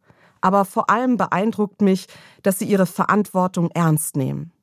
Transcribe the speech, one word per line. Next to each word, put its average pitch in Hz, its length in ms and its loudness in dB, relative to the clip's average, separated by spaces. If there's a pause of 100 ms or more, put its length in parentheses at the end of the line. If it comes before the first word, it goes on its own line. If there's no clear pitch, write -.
(420)
Aber 190 240 2
vor - 240 -4
allem 240 280 2
beeindruckt 202 640 -2
mich, 190 260 2 (340)
dass 190 160 0
sie 220 80 -4
ihre 190 220 2
Verantwortung 185 840 0
ernst 160 460 0
nehmen. 143 340 -6 (120)